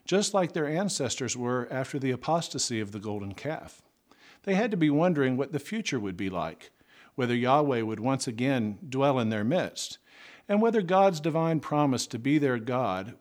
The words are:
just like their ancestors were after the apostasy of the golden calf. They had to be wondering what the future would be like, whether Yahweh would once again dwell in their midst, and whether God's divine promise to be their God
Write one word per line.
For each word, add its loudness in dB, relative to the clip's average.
just 0
like 0
their -2
ancestors -2
were -2
after -4
the 0
apostasy -2
of -6
the -8
golden -8
calf. -10
They 0
had 2
to -2
be 4
wondering 4
what -2
the -2
future -4
would -6
be -4
like, -6
whether 0
Yahweh 4
would -4
once 0
again -2
dwell 2
in 0
their -2
midst, -2
and 4
whether 2
God's 4
divine 2
promise 2
to -8
be 2
their 2
God -2